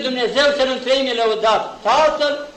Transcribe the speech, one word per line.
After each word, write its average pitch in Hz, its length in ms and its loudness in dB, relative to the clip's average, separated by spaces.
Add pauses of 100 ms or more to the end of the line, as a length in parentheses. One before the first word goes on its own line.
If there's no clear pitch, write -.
Dumnezeu, 254 400 0 (100)
să-L 262 200 0
întreime 262 420 0
lăudat 220 420 2 (240)
Tatăl 294 480 2 (240)